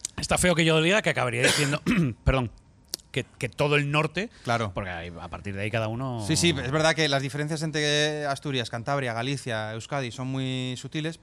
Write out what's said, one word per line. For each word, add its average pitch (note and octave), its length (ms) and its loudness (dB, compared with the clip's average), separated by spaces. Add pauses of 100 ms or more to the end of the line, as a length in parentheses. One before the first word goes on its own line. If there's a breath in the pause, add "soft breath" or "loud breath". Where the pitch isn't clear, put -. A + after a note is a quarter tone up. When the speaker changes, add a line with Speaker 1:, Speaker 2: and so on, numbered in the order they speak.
(180)
Speaker 1:
Está E3 200 -2
feo F3+ 160 4
que D#3+ 120 4
yo D#3+ 100 6
lo D#3+ 60 4
diga, F#3+ 200 4
que E3 100 0
acabaría B2 320 0
diciendo, C#3+ 380 2 (200)
<clears throat> B2 240 0
perdón, B2+ 260 4 (640)
que, B2+ 120 -2 (120)
que B2+ 100 -4
todo D3 300 2
el C#3+ 120 2
norte, D#3 400 0 (140)
Speaker 2:
Claro. A2+ 300 0
Speaker 1:
porque G2 160 -6
ahí, F2 280 -8
a E2+ 120 -12
partir F2+ 260 -8
de G2 60 -6
ahí G#2+ 100 -4
cada A2+ 160 0
uno A#2 400 -6
Speaker 2:
Sí, D#3 80 2
sí, E3+ 140 4
es C3+ 220 -2
verdad D#3 220 4
que D#3 140 2
las C#3 140 2
diferencias D3 420 -4
entre D3+ 640 0
Asturias, C3+ 440 -2
Cantabria, B2 440 -2
Galicia, A#2 640 -4
Euskadi B2 360 -4
son B2+ 160 -8
muy C3 480 -4
sutiles, D#3 480 -6